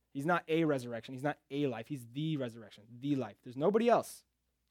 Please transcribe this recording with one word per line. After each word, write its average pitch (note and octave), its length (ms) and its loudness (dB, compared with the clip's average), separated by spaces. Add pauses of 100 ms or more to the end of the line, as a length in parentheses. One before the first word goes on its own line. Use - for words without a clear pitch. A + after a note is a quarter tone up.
(140)
he's C#3 120 -6
not F3 220 2
a D#3+ 160 2
resurrection. B2 500 -2
He's B2+ 100 -8
not C#3+ 140 -2 (140)
a C#3+ 160 0
life. B2 200 -4
He's C3 260 -8
the D#3 240 -2
resurrection, A2+ 460 -8 (160)
the C#3+ 160 0
life. A#2 280 -2
There's B2+ 140 -14
nobody G#3 320 4
else, G3 340 2 (480)